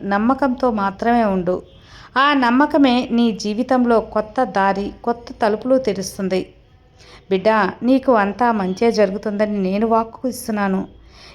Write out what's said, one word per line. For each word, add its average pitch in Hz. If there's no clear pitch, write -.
నమ్మకంతో 247
మాత్రమే 220
ఉండు. 180
ఆ 269
నమ్మకమే 269
నీ 233
జీవితంలో 233
కొత్త 214
దారి, 196
కొత్త 240
తలుపులు 226
తెరుస్తుంది. 190
బిడ్డ, 190
నీకు 262
అంతా 202
మంచే 190
జరుగుతుందని 208
నేను 196
వాక్కు 226
ఇస్తున్నాను. 202